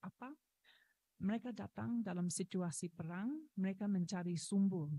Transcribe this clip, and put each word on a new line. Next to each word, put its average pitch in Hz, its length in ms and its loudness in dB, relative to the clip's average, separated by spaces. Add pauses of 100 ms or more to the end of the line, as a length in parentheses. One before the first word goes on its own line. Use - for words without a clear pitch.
apa? 247 320 -12 (880)
Mereka 226 320 0
datang 220 480 -4
dalam 180 320 0
situasi 180 560 -2
perang, 175 400 -4 (320)
mereka 190 240 0
mencari 180 560 2
sumber. 190 480 4 (100)